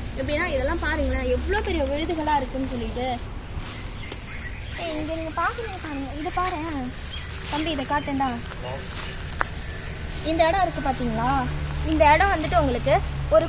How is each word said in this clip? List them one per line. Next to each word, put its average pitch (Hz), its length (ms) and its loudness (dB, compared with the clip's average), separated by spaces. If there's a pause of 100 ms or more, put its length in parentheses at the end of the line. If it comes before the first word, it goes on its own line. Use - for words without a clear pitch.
(180)
எப்படின்னா 294 360 0
இதெல்லாம் 285 300 0
பாருங்களேன், 262 500 0
எவ்வளோ 359 320 0
பெரிய 330 240 2
விழுதுகளா 311 480 0
இருக்குன்னு 262 340 -4
சொல்லிட்டு. 233 340 -2 (1700)
ஏய், 339 160 -4
இங்க 302 220 -4
நீங்க 320 220 -6
பாக்குறீங்க 403 440 -2
பாருங்க, 277 240 -6 (120)
இதை 349 180 -4
பாரேன். 277 500 -2 (640)
தம்பி, 311 260 0
இதை 269 160 -2
காட்டேன்டா. 277 380 0 (2000)
இந்த 330 180 4
இடம் 381 160 4
இருக்கு 294 240 -4
பாத்தீங்களா? 240 420 0 (600)
இந்த 320 120 6 (100)
இடம் 381 220 6
வந்துட்டு 320 280 4
உங்களுக்கு 269 320 4 (400)
ஒரு 320 140 8